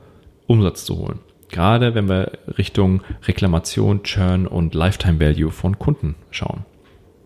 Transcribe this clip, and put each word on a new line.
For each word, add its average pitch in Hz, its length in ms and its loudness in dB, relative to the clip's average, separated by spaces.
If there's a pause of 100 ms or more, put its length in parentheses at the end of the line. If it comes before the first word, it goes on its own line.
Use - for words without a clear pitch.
(460)
Umsatz 107 380 2
zu 85 140 -6
holen. - 220 -8 (280)
Gerade 117 460 2
wenn 101 160 0
wir 92 280 -2 (200)
Richtung 95 420 2 (260)
Reklamation, 101 760 0
Churn 92 440 0
und 82 280 -2
Lifetime 82 440 2
Value 78 320 2
von 92 280 -4
Kunden 85 360 -2 (160)
schauen. - 360 -8 (600)